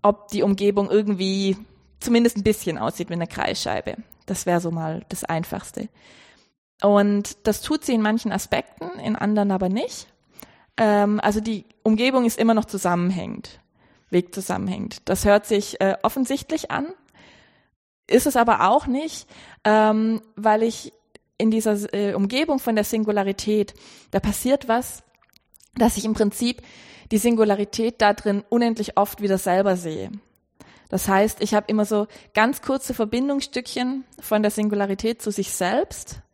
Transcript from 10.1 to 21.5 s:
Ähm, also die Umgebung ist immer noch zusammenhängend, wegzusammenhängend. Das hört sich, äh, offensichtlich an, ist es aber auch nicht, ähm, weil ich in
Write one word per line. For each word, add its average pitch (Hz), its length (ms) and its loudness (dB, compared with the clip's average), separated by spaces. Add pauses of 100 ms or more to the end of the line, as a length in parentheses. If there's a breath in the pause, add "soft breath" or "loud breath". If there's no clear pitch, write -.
Ähm, 208 440 4
also 214 180 0
die 214 260 -6 (180)
Umgebung 240 420 2
ist 226 120 0
immer 226 160 4
noch 214 120 2
zusammenhängend, 175 920 -2 (520 soft breath)
wegzusammenhängend. 185 920 -4
Das 190 200 -2
hört 208 220 6
sich, - 340 -2
äh, 196 220 2
offensichtlich 269 680 -4
an, 285 180 -4 (1160 soft breath)
ist 254 220 4
es 269 80 0
aber 226 340 4
auch 277 160 2
nicht, 285 420 -6 (360 loud breath)
ähm, 214 580 4 (140)
weil 214 280 2
ich - 300 -4 (460)
in 220 120 4